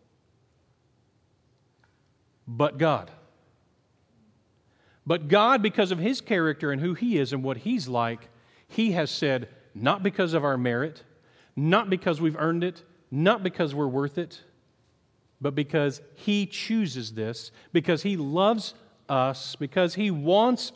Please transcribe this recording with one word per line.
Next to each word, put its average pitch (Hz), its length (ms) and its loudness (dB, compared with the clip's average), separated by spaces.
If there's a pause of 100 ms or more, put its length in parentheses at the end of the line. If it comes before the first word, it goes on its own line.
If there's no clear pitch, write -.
(2500)
But 135 300 0
God. 135 340 0 (1900)
But 156 220 0
God, 214 340 6
because 202 300 2
of 175 80 -2
his 247 220 -2
character 156 500 0
and 139 100 -2
who 175 120 -2
he 226 240 0
is 135 160 0
and 131 100 -4
what 131 140 -4
he's 208 300 -4
like, 117 420 -2 (380)
he 220 240 0
has 165 180 0
said, 135 380 -2 (260)
"Not 156 300 0
because 185 300 0
of 160 100 2
our 139 140 0
merit, 123 460 -2 (520)
not 185 340 2
because 180 300 0
we've 160 180 0
earned 165 260 0
it, 180 200 -6 (260)
not 190 340 2
because 170 320 -2
we're 147 120 0
worth 139 300 -2
it, 170 240 -8 (1000)
but 139 160 -2
because 143 460 0 (120)
he 208 320 0
chooses 143 680 -4
this, 110 380 -8 (220)
because 165 300 2
he 202 120 0
loves 185 600 0 (340)
us, 135 460 -2
because 165 400 0
he 208 160 0
wants 190 640 2